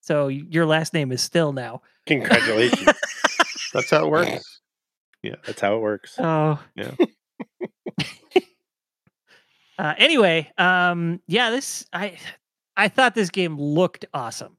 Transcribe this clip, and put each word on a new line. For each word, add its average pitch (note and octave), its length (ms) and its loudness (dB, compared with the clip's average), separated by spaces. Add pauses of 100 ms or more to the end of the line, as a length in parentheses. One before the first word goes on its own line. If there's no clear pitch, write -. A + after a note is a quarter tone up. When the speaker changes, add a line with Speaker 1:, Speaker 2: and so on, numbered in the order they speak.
Speaker 1:
so D3 260 0
y-, C#3 220 -6
your E3 160 2
last D#3+ 280 0
name C#3+ 180 -2
is B2 100 -4
Still D#3+ 320 0
now." B2 280 -10 (240)
Speaker 2:
Congratulations. - 840 2 (460)
Speaker 1:
<laughs> - 380 -4
Speaker 3:
That's - 160 -2
how D#3 160 4
it D#3 60 0
works. - 500 -2 (640)
Yeah. G#2+ 120 -8 (100)
Speaker 2:
That's - 160 -8
how G2+ 140 2
it A2+ 60 -2
works. G#2+ 380 -4
Speaker 1:
Oh. D#3 420 0 (140)
Speaker 3:
Yeah. - 160 -10 (1040)
Speaker 1:
<laughs> - 440 -12 (1400)
Uh, D#3 180 -2
anyway, G3+ 640 2
um, F3+ 680 2
yeah, A3+ 220 0
this, - 440 -6
I, F3 240 -8 (600)
I G#3 120 4
thought B3 260 2
this G3+ 160 0
game E3 280 -4
looked D3 540 0
awesome. B2 460 -10